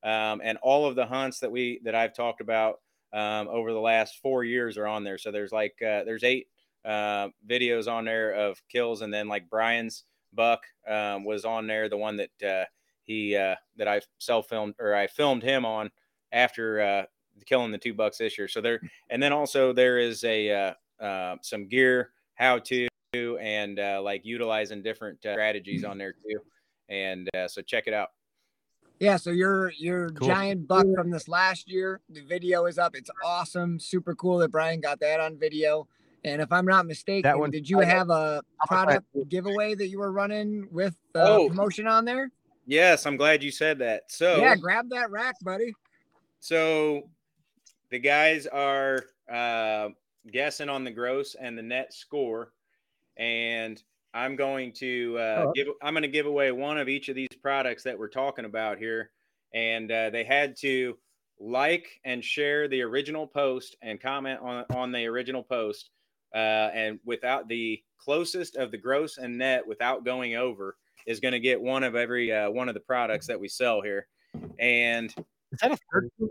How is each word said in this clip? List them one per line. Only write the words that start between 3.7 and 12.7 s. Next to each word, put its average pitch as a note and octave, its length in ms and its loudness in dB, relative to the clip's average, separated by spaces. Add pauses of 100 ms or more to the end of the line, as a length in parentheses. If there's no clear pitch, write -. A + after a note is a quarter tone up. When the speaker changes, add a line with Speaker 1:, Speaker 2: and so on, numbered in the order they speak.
Speaker 1:
the A2 80 -2
last A2+ 420 2
four C3 200 0
years A#2 360 -2
are G#2 80 -2
on G#2+ 180 -4
there. G2 140 -8
So A2 120 -8
there's, G2+ 220 -6
like, G#2+ 300 -2
uh, G#2+ 220 0
there's A2+ 200 -6
eight, B2+ 240 2 (360)
uh, G#2 440 -2 (180)
videos A#2 440 0
on A2+ 160 -4
there A2 260 0
of G2+ 360 -2
kills. A#2 340 -2
And G#2+ 100 -6
then, G#2+ 160 -4
like, G2+ 220 -6
Brian's A2+ 540 0 (280)
buck, A2+ 300 2 (260)
um, G#2 360 -2
was G#2 200 -4
on A2+ 220 -4
there. A2 220 -2
The G#2 100 -2
one G#2+ 180 -4
that, - 260 -8
uh, F#2+ 220 0 (380)